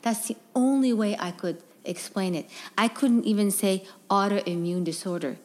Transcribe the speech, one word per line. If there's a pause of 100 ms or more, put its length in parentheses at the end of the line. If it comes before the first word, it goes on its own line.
That's
the (180)
only
way
I
could (240)
explain
it. (280)
I
couldn't
even
say (240)
autoimmune
disorder.